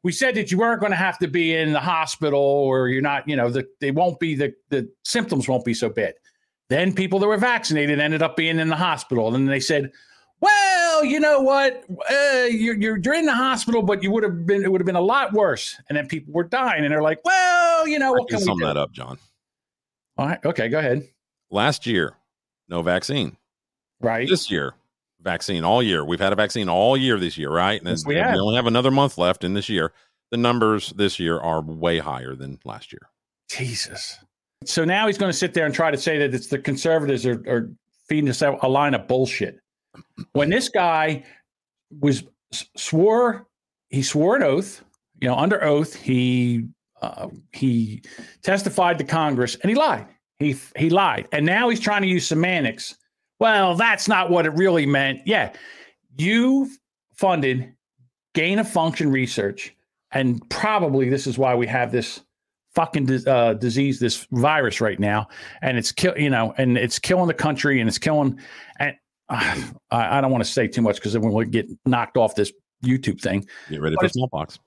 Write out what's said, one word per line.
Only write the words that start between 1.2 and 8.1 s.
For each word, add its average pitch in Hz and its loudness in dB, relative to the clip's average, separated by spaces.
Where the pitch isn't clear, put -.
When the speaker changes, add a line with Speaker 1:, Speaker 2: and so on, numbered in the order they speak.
Speaker 1:
be 165 0
in 156 0
the 147 2
hospital, 156 -2
or 139 2
you're 131 0
not, 143 -2
you 151 -2
know, 120 0
the, 127 -4
they 139 -2
won't 160 0
be, 160 -2
the, 139 -2
the 127 -2
symptoms 185 -2
won't 123 0
be 117 -2
so 113 -2
bad. 104 -2
Then 180 0
people 190 -2
that 202 2
were 214 2
vaccinated 156 0
ended 151 0